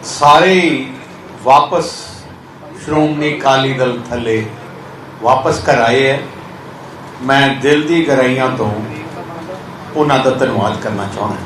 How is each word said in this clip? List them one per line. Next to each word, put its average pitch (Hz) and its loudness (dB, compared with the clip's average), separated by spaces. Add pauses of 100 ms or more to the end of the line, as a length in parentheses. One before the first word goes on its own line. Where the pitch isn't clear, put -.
ਸਾਰੇ 160 6
ਹੀ 151 0 (500)
ਵਾਪਸ 139 4 (960)
ਸ਼੍ਰੋਮਣੀ 151 2
ਅਕਾਲੀ 135 2
ਦਲ 123 0 (100)
ਥੱਲੇ 113 -2 (760)
ਵਾਪਸ 131 2
ਘਰ 135 4
ਆਏ 127 4
ਹੈ। 139 2 (1040)
ਮੈਂ 135 4 (140)
ਦਿਲ 147 4
ਦੀ 165 2
ਗਹਿਰਾਈਆਂ 131 2
ਤੋਂ 107 0 (1200)
ਉਹਨਾਂ 147 2
ਦਾ 131 2
ਧੰਨਵਾਦ 110 0
ਕਰਨਾ 101 -4 (100)
ਚਾਹੁੰਦਾ। 101 -4